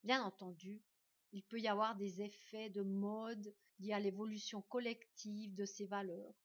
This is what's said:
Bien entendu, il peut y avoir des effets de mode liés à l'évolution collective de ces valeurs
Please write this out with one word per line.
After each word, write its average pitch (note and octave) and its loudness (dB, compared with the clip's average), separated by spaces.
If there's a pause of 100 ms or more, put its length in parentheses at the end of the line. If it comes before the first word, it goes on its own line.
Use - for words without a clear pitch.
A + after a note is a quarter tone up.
Bien B3 6
entendu, F#3 -6 (520)
il G3 -6
peut A#3 -4
y A3 2
avoir G#3+ 6
des G3 0
effets G#3+ -6
de G3+ 0
mode G#3 0 (260)
liés G3+ 0
à G#3 4
l'évolution G#3 0
collective A3 -4
de G3 0
ces G3+ -4
valeurs G3+ -2 (120)